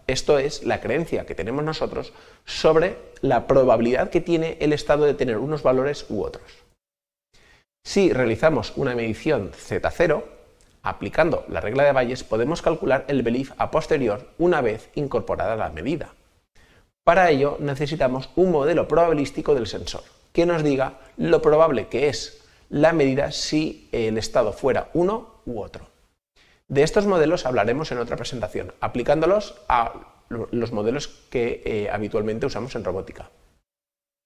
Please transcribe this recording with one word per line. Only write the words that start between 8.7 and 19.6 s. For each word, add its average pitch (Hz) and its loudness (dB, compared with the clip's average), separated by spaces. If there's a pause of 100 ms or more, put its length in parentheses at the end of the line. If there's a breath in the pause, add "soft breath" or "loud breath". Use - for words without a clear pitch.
una 135 -2
medición 113 -2
Z - -4
cero, 170 0 (540)
aplicando - -2
la 85 -4
regla 120 0
de 143 4
Bayes, 127 -2
podemos 120 -2
calcular 143 0
el 135 0
belief 123 -2
a 101 -2
posterior 139 -2 (100)
una 165 2
vez 110 -4
incorporada 113 -2
la 90 -4
medida. 107 -6 (880 soft breath)
Para 175 6
ello 143 2
necesitamos 139 -2
un 185 4
modelo 156 2
probabilístico 151 2
del 117 -2